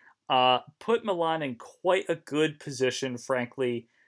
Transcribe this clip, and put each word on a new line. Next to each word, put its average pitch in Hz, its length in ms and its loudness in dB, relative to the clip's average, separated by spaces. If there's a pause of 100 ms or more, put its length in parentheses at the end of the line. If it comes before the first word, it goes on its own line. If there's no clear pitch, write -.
(300)
Uh, 127 300 6 (180)
put - 260 -2
Milan 165 380 0
in 131 140 -6
quite - 520 -2
a 165 60 0
good 156 460 -2
position, 127 580 -2
frankly, 123 680 -4 (200)